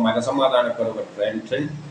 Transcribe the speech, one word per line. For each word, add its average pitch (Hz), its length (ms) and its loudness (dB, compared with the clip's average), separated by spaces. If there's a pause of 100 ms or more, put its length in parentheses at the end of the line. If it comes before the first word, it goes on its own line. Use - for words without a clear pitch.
മനസമാധാനക്കുറവ്, 120 960 2 (160)
ടെൻഷൻ, 110 440 -2 (280)